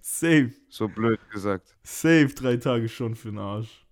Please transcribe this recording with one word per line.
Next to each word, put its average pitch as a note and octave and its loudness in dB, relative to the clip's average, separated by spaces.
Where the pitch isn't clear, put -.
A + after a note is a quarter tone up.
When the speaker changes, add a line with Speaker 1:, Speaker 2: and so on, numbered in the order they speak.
Speaker 1:
safe. D3+ 2
Speaker 2:
So A2 -6
blöd A2 -2
gesagt. G2 -6
Speaker 1:
Safe D#3 4
drei B2+ -2
Tage A#2+ -2
schon A#2 -8
für A2+ -16
den G#2 -10
Arsch. G#2 -10